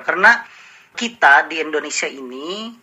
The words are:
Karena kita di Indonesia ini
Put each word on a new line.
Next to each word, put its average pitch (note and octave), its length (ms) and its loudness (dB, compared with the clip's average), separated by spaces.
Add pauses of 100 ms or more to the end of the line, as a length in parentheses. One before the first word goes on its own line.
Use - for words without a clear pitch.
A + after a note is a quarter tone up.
Karena F#3+ 320 4 (560)
kita D#3+ 560 2
di D#3+ 80 -8
Indonesia D3+ 480 -4
ini D3+ 760 -12